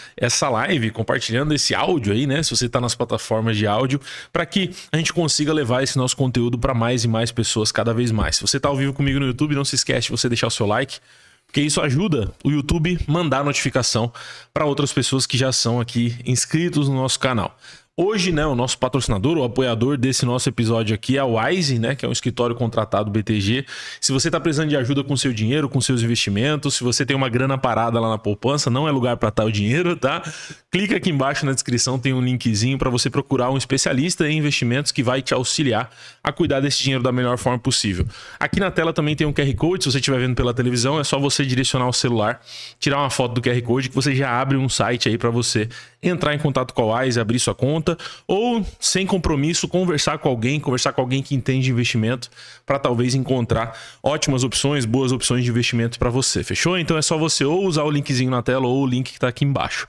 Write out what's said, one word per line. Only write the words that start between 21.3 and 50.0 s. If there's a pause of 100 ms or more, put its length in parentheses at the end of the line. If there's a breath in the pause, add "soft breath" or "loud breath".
né,
que
é
um
escritório
contratado
B
T
G. (340 loud breath)
Se
você
tá
precisando
de
ajuda
com
seu
dinheiro,
com
seus
investimentos,
se
você
tem
uma
grana
parada
lá
na
poupança,
não
é
lugar
pra
tá
o
dinheiro,
tá? (480 loud breath)
Clica
aqui
embaixo
na
descrição,
tem
um
linkzinho
pra
você
procurar
um
especialista
em
investimentos
que
vai
te
auxiliar (340 loud breath)
a
cuidar
desse
dinheiro
da
melhor
forma
possível. (340 loud breath)
Aqui
na
tela
também
tem
um
Q
R
Code,
se
você
estiver
vendo
pela
televisão,
é
só
você
direcionar
o
celular, (400 loud breath)
tirar
uma
foto
do
Q
R
Code
que
você
já
abre
um
site
aí
pra
você (360 loud breath)
entrar
em
contato
com
a
Wise,
abrir
sua
conta, (300 loud breath)
ou (160)
sem
compromisso,
conversar